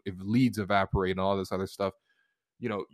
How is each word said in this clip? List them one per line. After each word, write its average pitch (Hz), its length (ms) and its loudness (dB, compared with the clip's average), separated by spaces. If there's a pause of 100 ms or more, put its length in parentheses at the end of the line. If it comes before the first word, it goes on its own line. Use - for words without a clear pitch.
(180)
leads 110 420 2
evaporate 95 520 2
and 92 80 -2
all 98 160 2
this 95 160 -4
other 95 160 -2
stuff. 98 260 -4 (680)
You 117 100 -6
know, 104 240 -6